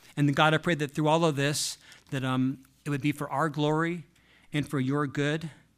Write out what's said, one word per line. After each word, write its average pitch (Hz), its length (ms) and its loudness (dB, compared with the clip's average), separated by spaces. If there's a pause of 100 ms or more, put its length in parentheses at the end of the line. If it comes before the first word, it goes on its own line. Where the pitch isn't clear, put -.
(180)
And, 143 180 4
God, 156 180 4
I 156 40 2
pray 170 180 0
that 143 160 -4
through 151 160 0
all 165 160 4
of 156 140 2
this, 143 400 -2 (340)
that, 131 140 -4
um, 131 320 0 (260)
it 156 60 -6
would 143 100 -2
be 147 140 0
for 147 160 -6
our 147 180 0
glory 156 560 0 (480)
and 147 160 -2
for 139 140 -2
your 143 260 0
good 147 420 -2 (280)